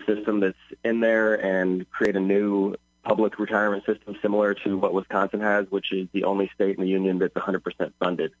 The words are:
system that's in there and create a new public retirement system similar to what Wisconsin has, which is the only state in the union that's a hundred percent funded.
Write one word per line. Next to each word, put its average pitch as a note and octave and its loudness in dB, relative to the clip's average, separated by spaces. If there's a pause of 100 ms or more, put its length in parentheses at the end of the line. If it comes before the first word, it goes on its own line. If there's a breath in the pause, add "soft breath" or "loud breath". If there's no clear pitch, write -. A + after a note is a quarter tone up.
system G#2+ 0
that's F#2+ 0 (280)
in A#2 0
there A2 4
and F#2 0
create G2+ 0
a G2 2
new G2+ 2 (260)
public G#2+ 0
retirement G#2 -2
system G#2+ -4
similar G#2 2
to G2 -4
what F#2+ 0
Wisconsin G2 -2
has, G#2 0
which G2 -4
is F#2+ -4
the F#2+ -2
only G2 0
state G2 0
in F#2+ -2
the F#2 0
union F#2+ 2
that's F#2 0
a F#2 -4
hundred F#2 -4
percent E2+ -6
funded. E2+ -2